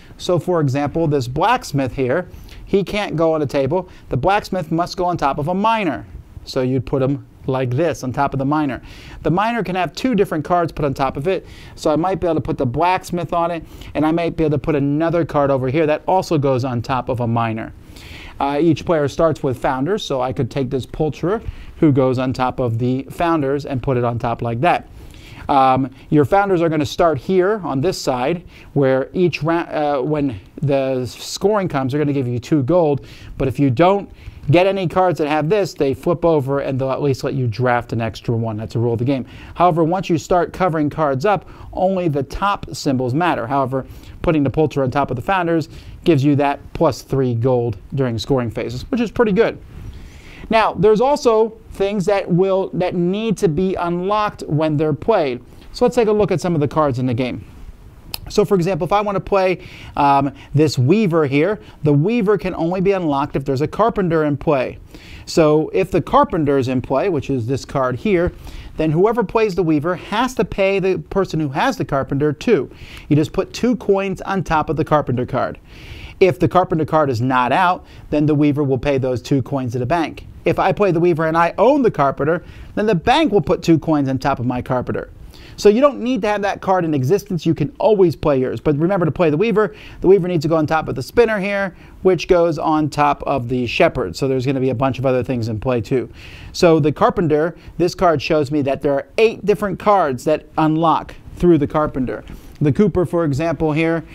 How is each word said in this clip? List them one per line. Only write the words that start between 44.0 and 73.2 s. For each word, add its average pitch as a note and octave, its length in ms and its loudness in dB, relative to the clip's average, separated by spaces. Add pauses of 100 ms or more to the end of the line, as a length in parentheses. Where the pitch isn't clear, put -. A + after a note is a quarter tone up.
putting D#3+ 220 2
the C3+ 80 0
poulterer D3 320 0
on B2+ 80 -2
top C#3 180 0
of B2 60 -4
the A#2 60 -6
founders E3+ 460 0 (360)
gives D3 200 4
you C#3+ 120 4
that C#3+ 240 0 (140)
plus D3+ 280 0
three C3 320 -2
gold A#2+ 440 0 (180)
during A#2+ 240 -2
scoring B2 320 0
phases, A#2+ 400 -6
which A#3+ 100 0
is G#3+ 80 -2
pretty A3 220 2
good. F#3+ 260 2 (920)
Now, G#3+ 220 2
there's G#3 260 4
also A#3 600 2 (140)
things G3 340 -2
that G3 220 0
will, F#3 440 2
that F3+ 220 -2
need F#3+ 420 0
to G#3 100 2
be F3+ 280 0
unlocked F#3+ 720 -2
when D3+ 300 0
they're D3+ 160 0
played. C3+ 500 -2 (300)
So B3 120 0
let's - 100 2
take A#3 120 2
a G#3+ 40 2
look G#3 200 2
at F3 100 -2
some F3 140 -2
of D3+ 40 0
the C#3+ 80 0
cards C#3+ 300 0
in B2+ 80 -2
the B2+ 80 -2
game. A#2+ 320 -4 (840)
So G#3 160 2
for G3+ 100 2
example, F3 300 0
if D#3+ 60 -2
I G#3 100 4
want G3+ 140 -2
to F#3 60 -2
play, F#3+ 400 0 (340)
um, C#3 380 4 (220)
this D3 220 4
Weaver D#3+ 500 4
here, D3+ 320 2 (240)
the D3 100 4
Weaver G3+ 440 2
can F#3 180 -4
only F3 260 -2
be G3 120 2
unlocked D3+ 420 -2
if C#3 100 -4
there's C3+ 160 0
a D3+ 60 0
Carpenter F#3 560 0
in D3 140 0
play. C3 420 -2 (460)
So D#3 460 4
if F#3 200 0
the F3 100 0
Carpenter E3+ 560 2
is B2+ 100 0
in B2+ 140 -2
play, D3 280 0
which C#3+ 200 -2
is B2+ 160 -2
this C3 180 -4
card B2+ 320 -2
here, F3 380 0 (440)
then D#3 140 0
whoever A3 320 2
plays A3 300 0
the F#3 100 0
Weaver D#3+ 320 0
has A#3+ 400 -2
to A3 100 0
pay G3 340 0
the F3+ 180 0
person F3+ 420 -2
who D3+ 100 -2
has G3+ 280 0
the D3+ 80 -4
Carpenter C#3 480 0
two. F3+ 380 0 (360)
You D3+ 80 4
just D#3 180 2